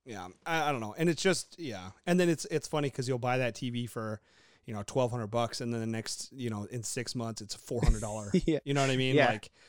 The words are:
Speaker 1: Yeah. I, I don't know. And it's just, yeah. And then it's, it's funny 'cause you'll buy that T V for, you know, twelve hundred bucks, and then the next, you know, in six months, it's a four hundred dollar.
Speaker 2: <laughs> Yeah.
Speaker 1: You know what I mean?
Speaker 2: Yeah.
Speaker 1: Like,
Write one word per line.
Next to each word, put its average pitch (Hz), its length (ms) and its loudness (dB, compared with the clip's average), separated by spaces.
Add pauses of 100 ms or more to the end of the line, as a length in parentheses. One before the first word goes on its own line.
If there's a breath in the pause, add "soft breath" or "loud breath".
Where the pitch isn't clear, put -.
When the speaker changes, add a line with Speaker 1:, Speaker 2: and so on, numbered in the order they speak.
Speaker 1:
Yeah. 95 220 -10 (180)
I, 160 240 0
I - 20 2
don't 123 80 -2
know. 107 160 -6
And 160 120 4
it's 165 140 0
just, - 360 2
yeah. 101 320 -8 (160)
And 175 120 4
then 180 100 6
it's, 160 180 2
it's 160 200 -2
funny 147 240 0
'cause 123 160 -4
you'll 127 120 0
buy 123 200 0
that 120 160 0
T 127 160 -6
V 120 160 -4
for, 110 340 -6 (460 soft breath)
you 113 80 -8
know, 104 120 -6
twelve 123 240 2
hundred 117 180 -4
bucks, 117 320 -2
and 120 140 -2
then 113 60 -2
the 113 60 -2
next, - 460 -6
you 123 160 -4
know, 104 160 -4
in 120 180 -6
six - 320 -6
months, 113 280 -4
it's 104 120 -8
a - 40 -12
four 120 240 -4
hundred 117 180 6
dollar. 107 320 -6
Speaker 2:
<laughs> 185 140 4
Yeah. 156 180 2
Speaker 1:
You 139 100 -2
know 143 80 4
what 135 80 4
I 131 60 4
mean? 131 200 2
Speaker 2:
Yeah. 139 140 8
Speaker 1:
Like, - 200 -4 (180 soft breath)